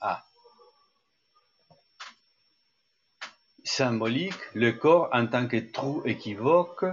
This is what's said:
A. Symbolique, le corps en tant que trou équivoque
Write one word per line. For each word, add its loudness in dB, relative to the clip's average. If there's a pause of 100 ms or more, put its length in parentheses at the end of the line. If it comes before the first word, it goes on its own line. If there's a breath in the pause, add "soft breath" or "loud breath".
A. -6 (3500)
Symbolique, -2 (160)
le 4
corps 4
en 2
tant 0
que -2
trou -4
équivoque 0